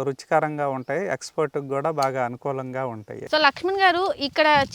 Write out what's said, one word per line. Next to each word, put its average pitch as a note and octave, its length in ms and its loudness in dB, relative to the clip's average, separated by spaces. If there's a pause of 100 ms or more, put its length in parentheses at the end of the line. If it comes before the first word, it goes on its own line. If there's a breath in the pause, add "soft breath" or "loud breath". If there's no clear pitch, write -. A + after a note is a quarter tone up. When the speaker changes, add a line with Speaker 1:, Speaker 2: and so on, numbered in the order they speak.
Speaker 1:
రుచికరంగా D3 680 0
ఉంటాయి, C#3 440 -2
ఎక్స్‌పోర్ట్‌కి C#3+ 540 -2
కూడా C#3 240 0
బాగా C3+ 340 0
అనుకూలంగా C3 600 -4
ఉంటాయి. A2 360 -8
Speaker 2:
So - 140 -2
లక్ష్మణ్ D#4 420 0
గారు, F#4 400 2
ఇక్కడ C#4+ 580 2